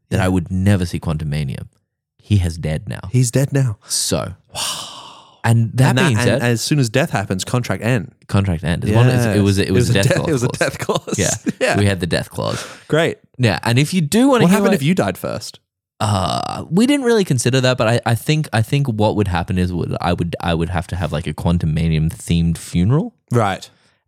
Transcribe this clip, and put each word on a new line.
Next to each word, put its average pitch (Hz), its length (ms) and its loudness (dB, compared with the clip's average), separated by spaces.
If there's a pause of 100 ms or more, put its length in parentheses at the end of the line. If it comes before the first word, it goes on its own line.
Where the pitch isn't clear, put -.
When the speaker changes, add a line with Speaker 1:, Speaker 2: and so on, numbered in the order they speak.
Speaker 1:
that - 80 -2
Speaker 2:
Yeah. 95 80 2
Speaker 1:
I 92 40 2
would 92 220 0
never 95 340 2
see 85 140 -4
Quantumania, 76 680 -4 (500)
he - 200 2
has 85 200 0
dead 78 300 -4
now. - 140 -8 (100)
Speaker 2:
He's 127 200 2
dead 135 220 0
now. 131 240 0 (100)
Speaker 1:
So. - 460 -4 (200)
Speaker 2:
Wow. - 420 -8 (480)
Speaker 1:
And 117 300 2
that - 160 4
Speaker 2:
And 127 80 2
that, 127 100 4
Speaker 1:
being 113 100 2
Speaker 2:
and 120 80 0
Speaker 1:
said, 123 160 2
Speaker 2:
as 120 200 0
soon 147 180 0
as 123 100 2
death 131 220 0
happens, 98 340 -2
contract 120 360 -4
end. 110 320 -2 (140)
Speaker 1:
contract 98 360 0
end. 78 200 -2
As - 80 0
long 117 160 6
as 123 180 2
it 104 120 2
Speaker 2:
Yes. 101 60 4
Speaker 1:
was, 98 140 2
it 98 40 2
was - 80 0
Speaker 2:
It - 20 0
was 95 180 2
Speaker 1:
a - 20 2
Speaker 2:
a - 20 2 (100)
Speaker 1:
death - 60 4
Speaker 2:
de-, 180 60 2
Speaker 1:
clause - 120 -2
Speaker 2:
it 170 60 0
was 120 100 0
a 123 40 2
Speaker 1:
clause. - 120 -4
Speaker 2:
death 143 200 -4
clause. - 400 -4
Speaker 1:
Yeah. 95 100 2 (160)
Speaker 2:
<laughs> - 160 -4
Yeah. 233 180 0
Speaker 1:
We 104 60 4
had 98 160 0
the 87 60 -2
death 69 220 -2
clause. - 360 -6 (220)
Speaker 2:
Great. 156 300 0 (200)
Speaker 1:
Yeah. 120 260 0
And 117 160 2
if 151 140 2
you 185 80 2
do 208 260 4
wanna 254 160 4
Speaker 2:
What 175 60 6
Speaker 1:
hear 190 100 6
Speaker 2:
happened 233 120 4
Speaker 1:
my 208 40 4
Speaker 2:
if 135 80 -2
you 156 120 2
died 101 220 -2
first? - 420 -8 (420)
Speaker 1:
Uh, 92 680 -2
we 202 160 4
didn't 277 200 2
really 226 200 2
consider 127 360 0
that, 127 160 2
but 117 100 0
I, 117 180 2
I 117 100 0
think, 151 380 -2
I 110 80 2
think 143 260 0
what 107 300 0
would 104 100 2
happen 90 300 -2
is 90 160 0
would, 82 260 -4
I 87 140 0
would, 85 260 -2
I 87 140 -2
would 82 160 0
have 85 180 -4
to - 80 -8
have, 85 160 -4
like, 76 160 -4
a 80 60 -4
Quantumanium 80 760 0
themed 85 480 0
funeral. 127 580 0 (160)
Speaker 2:
Right. 101 380 0 (380)